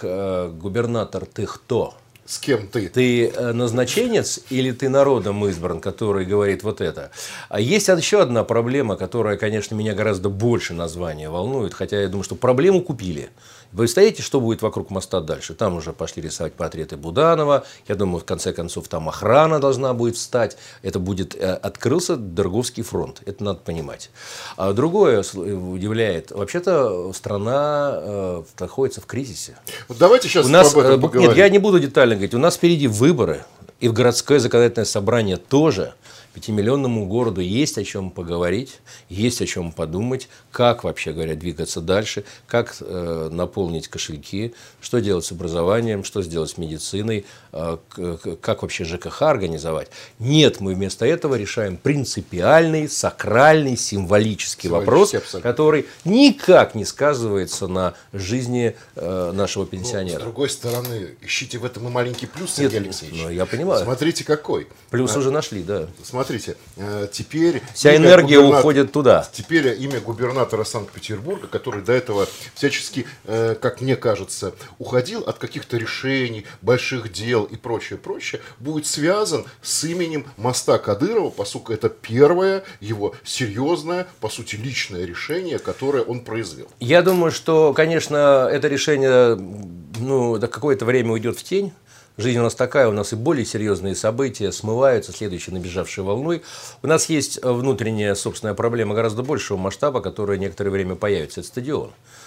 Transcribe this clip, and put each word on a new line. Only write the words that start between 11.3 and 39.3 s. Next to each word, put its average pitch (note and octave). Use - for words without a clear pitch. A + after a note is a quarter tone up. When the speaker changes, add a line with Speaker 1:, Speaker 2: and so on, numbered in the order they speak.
Speaker 1:
хотя G2+
я G2+
думаю, F#2+
что -
проблему E3
купили. F#2
Вы A2
стоите, G3
что C#3
будет A2+
вокруг G#2
моста F#2+
дальше? D#2
Там F#2+
уже D#2+
пошли -
рисовать D#2+
портреты D#2
Буданова. C#3+
Я G#2
думаю, F2+
в -
конце F#2
концов, E2+
там D#2+
охрана C#3+
должна C3
будет A#2
встать. A2+
Это F#2+
будет, F#2
э, F#2
открылся D3+
Дорговский G2+
фронт. -
Это G2+
надо F#2+
понимать. D#2
А G2
другое D3
с-, -
удивляет. F#2+
Вообще-то G2+
страна, C#3
э, F2+
находится G#2
в -
кризисе. A#2
Speaker 2:
Вот A#2
давайте A#3
щас D3
Speaker 1:
У -
нас, D#3
Speaker 2:
об D3
этом C3
Speaker 1:
э, C3+
бу-, B2+
Speaker 2:
поговорим. B2+
Speaker 1:
нет, A2+
я G3
не G3
буду F#3+
детально C3
говорить. G2
У A#2+
нас E3
впереди E3
выборы. G#2+
И B2
в A2+
городское B2
законодательное A#2
собрание G#2
тоже. C3+
Пятимиллионному A2
городу G#2+
есть G#2
о G#2+
чём F#2+
поговорить, F2
есть G#2+